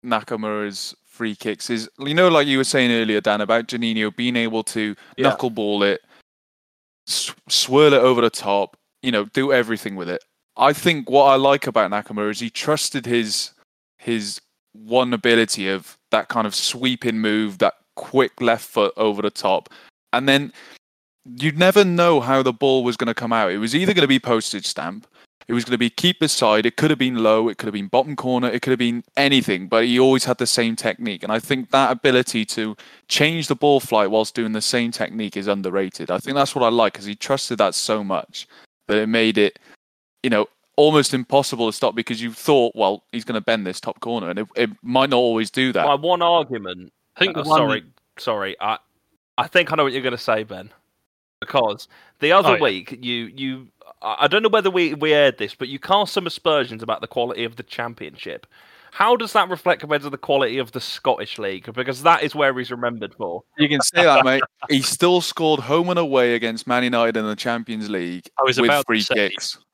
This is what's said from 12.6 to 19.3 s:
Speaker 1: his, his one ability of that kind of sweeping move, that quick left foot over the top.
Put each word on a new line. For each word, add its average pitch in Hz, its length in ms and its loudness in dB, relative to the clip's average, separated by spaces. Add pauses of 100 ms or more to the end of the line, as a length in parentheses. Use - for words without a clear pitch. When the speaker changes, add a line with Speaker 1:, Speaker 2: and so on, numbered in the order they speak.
Speaker 1:
his, 117 460 -2 (460)
his 107 420 -6 (340)
one 120 400 -2
ability 113 560 2
of 95 280 -6 (140)
that 110 160 0
kind 113 180 -2
of 101 100 -6
sweeping 123 640 -4
move, 107 400 0
that 104 160 2 (200)
quick - 460 0
left 117 240 0
foot 104 320 0
over 104 240 0
the 104 80 -2
top. - 400 -2 (440)